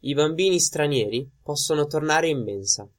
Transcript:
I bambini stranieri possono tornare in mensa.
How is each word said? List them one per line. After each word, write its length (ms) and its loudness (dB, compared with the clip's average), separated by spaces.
I 120 -4
bambini 480 2
stranieri 680 0
possono 420 0
tornare 440 0
in 120 -2
mensa. 580 -4